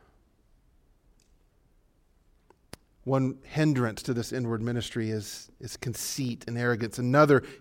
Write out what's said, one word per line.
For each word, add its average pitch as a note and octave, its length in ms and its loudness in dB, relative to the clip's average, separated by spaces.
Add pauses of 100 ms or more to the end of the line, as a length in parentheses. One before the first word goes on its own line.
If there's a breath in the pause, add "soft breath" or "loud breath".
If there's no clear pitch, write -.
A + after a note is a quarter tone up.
(3000 soft breath)
One C3+ 400 0
hindrance C3 600 2
to C3+ 100 -2
this A#2 180 -4
inward A#2 300 -4
ministry A#2 480 -4
is, G#2+ 400 -8 (100)
is - 180 -12
conceit - 720 -6
and A#2 100 -6
arrogance. A#2 420 -2
Another C3+ 440 6 (180 loud breath)